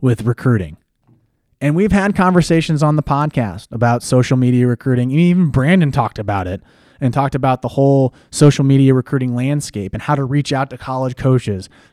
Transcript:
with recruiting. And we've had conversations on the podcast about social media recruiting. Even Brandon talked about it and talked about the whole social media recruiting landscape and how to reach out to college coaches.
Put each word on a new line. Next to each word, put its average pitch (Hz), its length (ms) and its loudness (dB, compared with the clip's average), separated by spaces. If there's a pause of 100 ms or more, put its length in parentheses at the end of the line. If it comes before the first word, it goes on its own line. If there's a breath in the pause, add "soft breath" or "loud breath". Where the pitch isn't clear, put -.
with 123 220 0
recruiting. 110 540 -2 (840)
And 147 140 0
we've 196 160 2
had 196 240 0
conversations 170 680 2
on 151 140 2
the 151 80 0
podcast 135 680 -4
about 120 300 0
social 127 360 0
media 123 280 2
recruiting. 123 460 -2
Even 175 380 2
Brandon 151 420 2
talked 120 260 -2
about 101 300 -4
it 95 140 -6 (380 soft breath)
and 123 140 -2
talked 139 220 -2
about 127 260 -2
the 123 60 -4
whole 139 480 2 (160 soft breath)
social 147 320 4
media 135 300 4
recruiting 127 420 -2
landscape 123 580 -6
and 104 80 -8
how 147 140 -4
to 139 80 -2
reach 139 300 -2
out 135 160 -4
to 127 80 -16
college 131 400 -6
coaches. 117 520 -2 (240 soft breath)